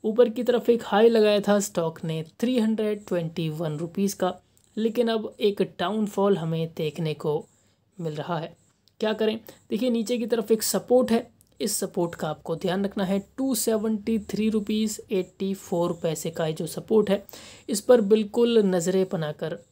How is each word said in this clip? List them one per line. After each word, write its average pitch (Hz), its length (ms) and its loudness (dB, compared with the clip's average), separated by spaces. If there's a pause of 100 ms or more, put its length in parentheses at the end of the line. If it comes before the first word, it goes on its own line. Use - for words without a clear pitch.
ऊपर 226 260 4
की 247 120 -6
तरफ 240 280 2
एक 233 160 4
हाई 220 220 6
लगाया 208 320 6
था 202 220 4
स्टॉक 165 420 -4
ने 160 180 -4 (180)
थ्री 247 180 2
हंड्रेड 214 500 0
ट्वेंटी 165 420 -2
वन 151 280 -6
रुपीज 190 360 -2
का, 180 200 -2 (420)
लेकिन 226 320 0
अब 226 320 -4
एक 208 200 0 (180)
डाउनफॉल 202 600 0
हमें 160 380 -4
देखने 156 380 -4
को 151 180 -4 (680)
मिल 165 160 -8
रहा 151 240 -6
है। 156 140 -10 (480)
क्या 214 120 0
करें? 214 260 -2 (320)
देखिए, 233 200 -2
नीचे 233 280 -2
की 233 80 -4
तरफ 226 260 -2
एक 220 100 2
सपोर्ट 240 480 2
है, - 200 0 (300)
इस 214 160 -4
सपोर्ट 175 380 -4
का 165 140 -6
आपको 156 280 -6
ध्यान 185 280 -2
रखना 196 200 -2
है। 196 140 -2 (180)
टू 269 200 -2
सेवेंटी 220 640 -2
थ्री 214 300 -2
रुपीज 214 500 -2 (120)
एटी 190 420 -4
फ़ोर 175 380 -2 (100)
पैसे 165 280 -2
का 165 160 -4
ये 160 60 -2
जो 160 140 -6
सपोर्ट 208 440 2
है, 202 120 0 (460)
इस 208 120 -4
पर 247 220 6
बिल्कुल 220 600 4
नज़रें 185 480 2
बनाकर 156 460 -6 (140)